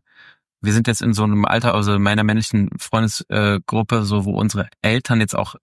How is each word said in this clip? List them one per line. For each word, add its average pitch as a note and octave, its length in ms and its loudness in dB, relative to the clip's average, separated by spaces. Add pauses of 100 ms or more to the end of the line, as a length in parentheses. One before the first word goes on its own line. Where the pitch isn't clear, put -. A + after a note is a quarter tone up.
(600)
wir G#2 120 0
sind A2+ 140 2
jetzt A2+ 140 0
in A2+ 120 0
so G#2+ 100 0
einem G#2 220 2
Alter, A#2 280 0
also G#2 200 0
in G2+ 80 2
meiner G#2+ 220 2
männlichen G#2+ 540 0
Freundes-, - 520 -2
äh, G#2 360 0
Gruppe, A2 380 -2
so, G2+ 220 0
wo G2+ 60 -2
unsere G#2 380 -2 (120)
Eltern A2+ 380 0
jetzt G#2 160 0
auch - 280 -4